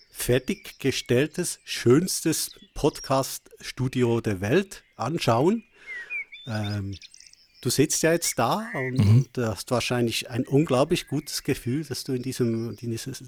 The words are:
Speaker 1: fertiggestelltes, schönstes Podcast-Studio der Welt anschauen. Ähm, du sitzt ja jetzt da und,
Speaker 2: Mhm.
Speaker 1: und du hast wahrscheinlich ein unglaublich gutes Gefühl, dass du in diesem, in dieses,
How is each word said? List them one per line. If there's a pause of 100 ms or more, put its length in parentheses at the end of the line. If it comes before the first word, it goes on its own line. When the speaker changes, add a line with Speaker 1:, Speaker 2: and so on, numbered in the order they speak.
(120)
Speaker 1:
fertiggestelltes,
schönstes (220)
Podcast-Studio
der
Welt (120)
anschauen. (840)
Ähm, (680)
du
sitzt
ja
jetzt
da
und,
Speaker 2:
Mhm.
Speaker 1:
und
du
hast
wahrscheinlich
ein
unglaublich
gutes
Gefühl,
dass
du
in
diesem,
in
dieses,